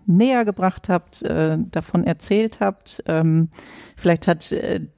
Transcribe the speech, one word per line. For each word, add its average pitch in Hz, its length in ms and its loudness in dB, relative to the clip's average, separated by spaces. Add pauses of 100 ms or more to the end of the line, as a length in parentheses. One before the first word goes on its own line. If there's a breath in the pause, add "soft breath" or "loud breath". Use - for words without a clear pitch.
näher 233 380 4
gebracht 190 440 -2
habt, - 340 -4
äh, 156 360 0
davon 170 460 -2
erzählt 202 560 -2
habt. - 460 -4
Ähm, 160 420 2 (480 loud breath)
vielleicht 170 320 0
hat, 165 240 -2
äh, - 280 -4 (180)